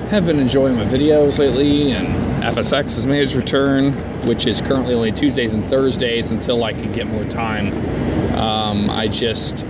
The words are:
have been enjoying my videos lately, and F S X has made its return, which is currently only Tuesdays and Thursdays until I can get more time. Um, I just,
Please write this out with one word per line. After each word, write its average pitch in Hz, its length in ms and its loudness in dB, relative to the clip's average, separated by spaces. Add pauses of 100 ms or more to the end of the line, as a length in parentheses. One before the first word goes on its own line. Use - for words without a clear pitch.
(100)
have 208 140 2
been 165 140 2
enjoying 131 380 2
my 110 80 0
videos 143 540 4
lately, 143 540 2
and 110 140 -2 (380)
F 117 140 -2
S 110 140 -2
X 139 220 0
has 113 120 -2
made 139 160 2
its 135 120 0
return, 135 580 2 (340)
which 117 200 0
is 107 140 0
currently 127 340 0
only 113 180 0
Tuesdays 123 400 0
and 107 120 -2
Thursdays 120 680 0
until 117 340 -2
I 110 80 -2
can 101 200 -6
get 110 140 -4
more 113 180 -4
time. 107 480 -4 (640)
Um, 107 540 0
I 110 180 -2
just, - 600 -4